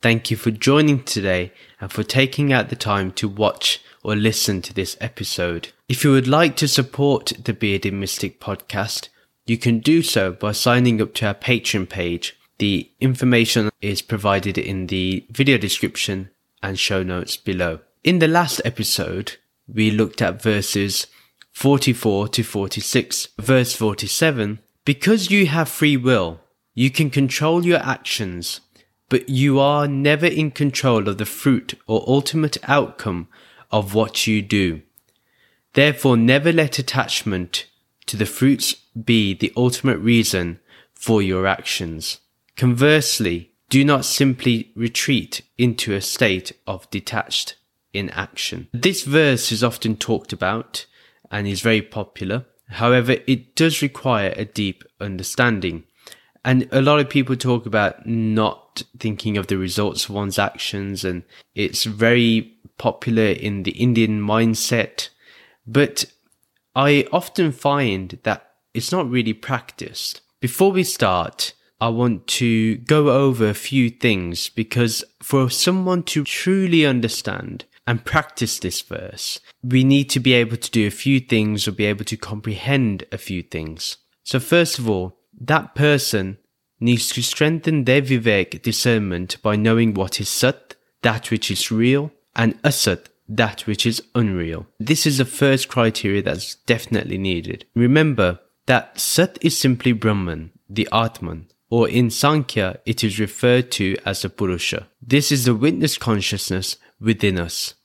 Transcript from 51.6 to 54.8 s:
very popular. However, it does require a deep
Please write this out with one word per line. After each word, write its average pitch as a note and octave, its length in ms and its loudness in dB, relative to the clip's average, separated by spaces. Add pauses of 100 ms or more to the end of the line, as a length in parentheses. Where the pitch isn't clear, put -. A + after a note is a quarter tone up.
very A2+ 220 2
popular. G#2 640 -8 (240)
However, A#2+ 560 2
it C3 280 -2
does D#3+ 280 2
require A#2+ 520 -2
a G#2 120 -6
deep G2+ 360 -4 (160)